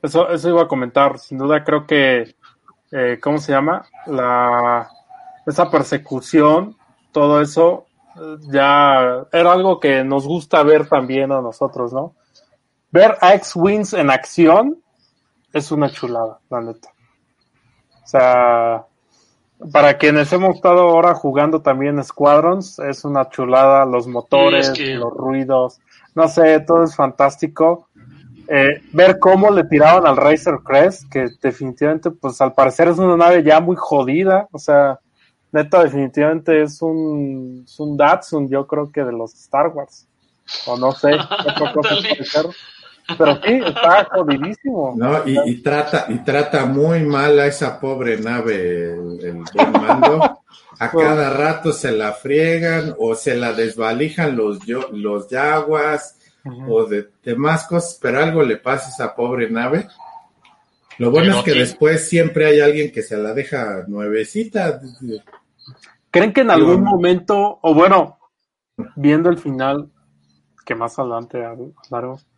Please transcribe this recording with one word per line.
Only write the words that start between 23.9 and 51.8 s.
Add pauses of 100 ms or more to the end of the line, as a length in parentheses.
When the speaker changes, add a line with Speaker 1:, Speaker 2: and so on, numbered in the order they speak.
Speaker 1:
motores,
Speaker 2:
Sí,
es
que
Speaker 1:
los
ruidos, (360)
no
sé,
todo
es
fantástico. (600)
Eh, (100)
ver
cómo
le
tiraban
al
Razor
Crest,
que (120)
definitivamente,
pues,
al
parecer
es
una
nave
ya
muy
jodida,
o
sea, (520)
neta,
definitivamente
es
un,
es
un
Datsun,
yo
creo
que
de
los
Star
Wars, (600)
o
no
sé,
Speaker 2:
<laughs>
Speaker 1:
qué
otra
cosa
Speaker 2:
Ándale.
Speaker 1:
puede
ser. (720)
Pero (100)
sí,
está
jodidísimo.
Speaker 3:
No,
y, (140)
y
trata,
y
trata
muy
mal
a
esa
pobre
nave,
el,
el (100)
buen
Mando. (600)
A
Speaker 1:
Pues
Speaker 3:
cada
rato
se